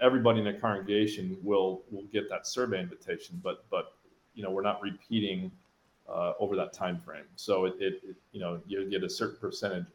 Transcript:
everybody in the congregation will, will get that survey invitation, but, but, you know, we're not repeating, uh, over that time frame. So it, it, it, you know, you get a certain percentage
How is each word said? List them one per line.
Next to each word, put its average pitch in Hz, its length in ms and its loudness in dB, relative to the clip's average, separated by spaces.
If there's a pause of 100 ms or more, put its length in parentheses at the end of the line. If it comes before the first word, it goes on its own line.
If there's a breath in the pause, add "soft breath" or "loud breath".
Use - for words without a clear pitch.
everybody 117 380 8
in 104 60 2
the 104 80 2
congregation 101 920 0
will, 95 480 2
will 98 200 -10
get 101 180 -2
that - 180 -6
survey 120 320 0
invitation, 87 640 -8
but, 90 260 -6
but, 90 240 -4 (400)
you 107 80 -12
know, 95 80 -4
we're 98 140 -2
not 101 180 0
repeating, 95 680 -2 (580)
uh, 87 300 0
over 101 160 0
that 90 180 -2
time 90 260 -2
frame. 76 260 -14 (100)
So 95 300 2
it, 92 140 0
it, 95 240 -2
it, 92 120 -14 (160)
you 104 80 -10
know, 87 260 -4
you 98 240 -4
get 95 140 0
a 90 60 -4
certain - 300 -4
percentage 95 560 -4